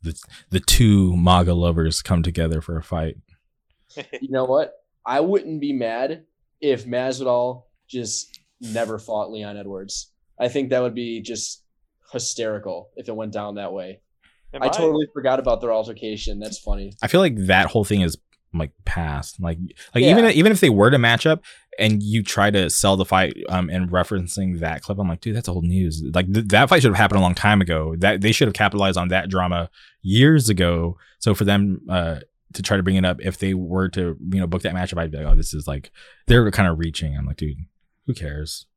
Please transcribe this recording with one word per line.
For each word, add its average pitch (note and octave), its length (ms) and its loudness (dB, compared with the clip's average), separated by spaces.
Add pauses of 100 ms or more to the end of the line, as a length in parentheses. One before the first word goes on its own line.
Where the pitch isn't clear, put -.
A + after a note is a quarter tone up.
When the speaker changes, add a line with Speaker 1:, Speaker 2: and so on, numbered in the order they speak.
Speaker 1:
The, E2 180 -8 (300)
the F#2 100 -2
two G2 580 6
maga F2 360 4
lovers E2+ 480 0
come E2+ 220 0
together E2 380 -2
for E2 160 -8
a D#2+ 60 -8
fight. D#2+ 340 -6 (760)
Speaker 2:
<laughs> - 20 -14 (240)
Speaker 3:
You C3+ 80 -10
know C3 160 -2
what? B2+ 280 0 (320)
I B2+ 160 -2
wouldn't D#3+ 400 -2
be C#3+ 120 -4
mad B2+ 520 -4 (340)
if C3 260 0
Masvidal B2 800 -2 (240)
just - 520 -10 (220)
never A2+ 380 -6
fought G#2+ 320 -6
Leon G#2 260 -12
Edwards. G2 540 -14 (280)
I B2 100 -2
think C3+ 220 -4
that B2+ 100 0
would A#2+ 140 -4
be A#2 260 -8
just - 420 -12 (480)
hysterical G#2+ 840 -8
if A#2 140 -16
it A2 60 -8
went G#2+ 180 -8
down G#2 220 -8
that G2 180 -10
way. F#2+ 280 -12 (520)
Speaker 2:
It C#3 40 -14
Speaker 3:
I - 20 -12
Speaker 2:
might. C3+ 140 0
Speaker 3:
totally D#3 400 0
forgot C3 260 0
about B2 220 0
their A#2+ 120 -2
altercation. G#2+ 680 -6
That's - 200 -12
funny. G2 420 -6
Speaker 1:
I A2+ 60 -4
feel F3+ 140 4
like D3+ 140 2 (120)
that F#2 200 6
whole A2 180 0
thing G2+ 160 2
is, E2 160 0 (360)
like, D#2+ 180 -4 (140)
past. D2 560 -4
Like, E2+ 160 -4 (380)
like, A#2+ 80 4
Speaker 3:
Yeah. C#3+ 140 8
Speaker 1:
even, A#3 140 6
even F#3 200 6
if G3+ 100 2
they D#3+ 80 6
were G#2 200 6
to C#3 80 6
match A#2 280 2
up D#3+ 180 2 (360)
and G#2+ 220 2
you G#2 220 0
try G#2 280 2
to F#2+ 180 2
sell G2 280 2
the F#2 80 2
fight, F#2+ 300 2 (140)
um, F2+ 200 -2
and F2+ 200 -2
referencing F2+ 680 -2
that D#2+ 220 -4
clip, G2+ 180 -8
I'm G2 80 -2
like, E2+ 140 -4
"Dude, A2 140 -4
that's A#2 140 -6
old F2 140 -2
news." E2+ 380 0 (120)
Like, F#2 200 0
th-, A2 140 0
that G#2+ 220 4
fight E3+ 120 4
should B2 100 6
have F#2 60 0
happened G2+ 220 4
a - 20 4
long F2 140 2
time G#2 260 4
ago. D#2+ 380 -2
That, G2 220 2
they G#2+ 100 2
should B2 160 2
have G2 80 -2
capitalized G2 420 0
on F2+ 120 -2
that F#2 200 0
drama F2+ 400 -2 (320)
years B2 480 4
ago. F2 480 0 (220)
So G#2 160 2
for G#2+ 100 0
them, G2+ 440 2
uh, E2 300 -2 (340)
to - 100 -10
try G2+ 140 0
to F#2+ 60 2
bring F#2+ 120 2
it F#2 100 4
up, F2+ 160 0
if - 160 -6
they F#2+ 160 -2
were F#2 360 -2
to, F2 280 -4 (140)
you F#2+ 80 0
know, F2+ 80 -2
book F2 160 -4
that E2 100 -4
matchup, F2+ 240 -4
I'd E2 140 -4
be D2 60 -10
like, D2+ 100 -6
"Oh, - 80 8
this - 180 2
is, D2+ 140 -8
like, C#2 240 -8 (360)
they're A#2 220 6
kinda F#2+ 240 2
reaching." D#2 420 -4
I'm C#2 100 -6
like, C#2 120 -6
"Dude, D2 200 -6 (500)
who C3 80 -4
cares?" D2+ 500 -10 (120)